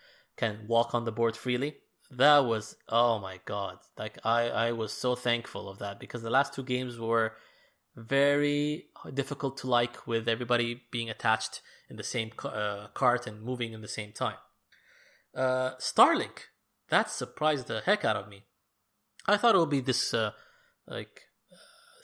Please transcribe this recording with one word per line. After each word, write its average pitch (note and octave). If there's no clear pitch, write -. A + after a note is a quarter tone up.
can G#2+
walk A#2
on A#2
the A2+
board A2+
freely, B2+
that C#3
was, A2
oh A#2
my F#2+
god. G2
Like, A2
I, A#2
I A#2
was A2
so B2+
thankful A#2
of G2
that, G2+
because A#2
the A2+
last C#3
two C3
games B2+
were A2+
very C#3+
difficult C3+
to C3+
like, B2
with A2+
everybody A#2+
being A#2
attached -
in A#2
the G#2+
same A2+
ca-, C#3
uh, G#2
cart B2
and G#2+
moving A#2
in A2
the G#2
same G#2
time. A2
Uh, B2+
Starlink, -
that G3
surprised D3
the A2
heck G#3
out G#2+
of G2+
me. G2+
I G#3
thought A#3
it F#3
would D#3
be C#3
this, B2+
uh, A2
like, -
uh, -